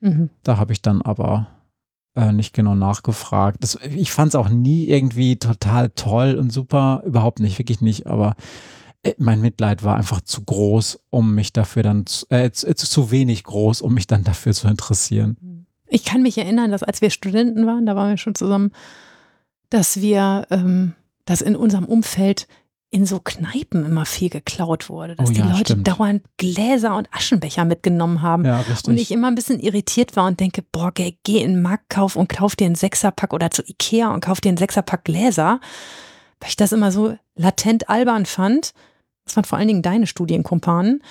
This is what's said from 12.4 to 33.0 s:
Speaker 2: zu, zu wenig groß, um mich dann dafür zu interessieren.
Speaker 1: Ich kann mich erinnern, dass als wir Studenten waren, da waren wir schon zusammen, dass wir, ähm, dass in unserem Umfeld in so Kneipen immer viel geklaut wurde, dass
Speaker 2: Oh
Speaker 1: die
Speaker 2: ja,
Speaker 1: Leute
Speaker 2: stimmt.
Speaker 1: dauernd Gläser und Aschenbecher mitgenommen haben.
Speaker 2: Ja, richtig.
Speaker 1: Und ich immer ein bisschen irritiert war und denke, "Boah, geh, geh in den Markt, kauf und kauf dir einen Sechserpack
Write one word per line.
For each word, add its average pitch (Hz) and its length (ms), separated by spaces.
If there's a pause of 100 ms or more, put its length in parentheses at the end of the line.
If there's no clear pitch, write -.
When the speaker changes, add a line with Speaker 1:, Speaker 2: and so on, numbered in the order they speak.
Speaker 2:
zu, - 240
zu - 360
wenig 123 340
groß, 107 380
um 107 100
mich 123 140
dann 101 180
dafür 95 300
zu - 140
interessieren. 117 1000 (220)
Speaker 1:
Ich - 160
kann 247 180
mich 247 160
erinnern, 220 320
dass 202 140
als - 180
wir 214 80
Studenten 226 560
waren, 233 200
da 202 100
waren 202 140
wir 208 60
schon 208 200
zusammen, 202 340 (960)
dass 196 320
wir, 196 500
ähm, 185 440 (320)
dass 170 160
in 214 140
unserem 202 280
Umfeld 196 600 (440)
in 202 140
so 185 160
Kneipen 175 640
immer 160 220
viel - 240
geklaut 165 580
wurde, 165 260
dass 131 140
Speaker 2:
Oh 117 40
Speaker 1:
die 107 80
Speaker 2:
ja, 104 60
Speaker 1:
Leute 185 280
Speaker 2:
stimmt. 101 140
Speaker 1:
dauernd 202 340 (160)
Gläser 214 580
und 208 160
Aschenbecher 170 540
mitgenommen 170 560
haben. 170 240
Speaker 2:
Ja, 123 140
richtig. 120 280
Speaker 1:
Und 233 80
ich 240 140
immer 233 180
ein 240 60
bisschen 233 260
irritiert 208 560
war 185 100
und 185 140
denke, 190 220
"Boah, 170 300
geh, 175 300
geh 202 200
in 147 140
den 180 60
Markt, 180 280
kauf 196 260
und 190 140
kauf - 260
dir 202 80
einen 175 120
Sechserpack - 580